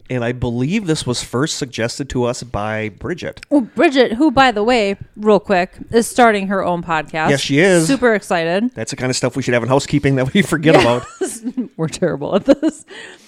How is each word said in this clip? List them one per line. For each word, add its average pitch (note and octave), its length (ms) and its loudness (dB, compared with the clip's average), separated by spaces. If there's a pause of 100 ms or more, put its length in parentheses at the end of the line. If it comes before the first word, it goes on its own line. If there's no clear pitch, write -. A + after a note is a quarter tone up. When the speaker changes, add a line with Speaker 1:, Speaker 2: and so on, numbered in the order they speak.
Speaker 1:
And B2 140 -4
I A#2+ 100 -2
believe B2+ 520 -2
this D#3 220 -2
was B2 160 -4
first C#3+ 340 -4
suggested A#2+ 520 -6
to B2 160 -2
us B2 180 -4
by A2 460 -6
Bridget. - 600 -10
Speaker 2:
Well, C#4+ 120 2
Bridget, B3+ 520 2
who, D4 160 2
by C4 220 2
the G#3 120 -2
way, G#3+ 340 0 (180)
real G#3 240 4
quick, F#3 380 -2 (120)
is A3+ 180 2
starting G#3 400 4
her F#3+ 160 -2
own F3 200 -2
podcast. D#3+ 460 -2
Speaker 1:
Yes, C#3 100 2
she C#3 200 0
is. E3+ 280 4
Speaker 2:
Super B3 260 2
excited. F#3+ 640 -2
Speaker 1:
That's - 160 -8
the - 60 -10
kind B2+ 120 -2
of B2+ 60 0
stuff B2 220 -2
we C3 40 -4
should A#2+ 120 -2
have A#2 100 2
in A#2 60 -2
housekeeping C#3 460 2
that C3 180 0
we G3+ 80 4
forget D#3+ 340 2
about. B2 300 4 (160)
Speaker 2:
Yes. A#3 200 -8 (180)
<laughs> - 180 -8
We're D#3+ 100 -4
terrible D3+ 480 -4
at G3+ 100 0
this. D4+ 400 2 (420)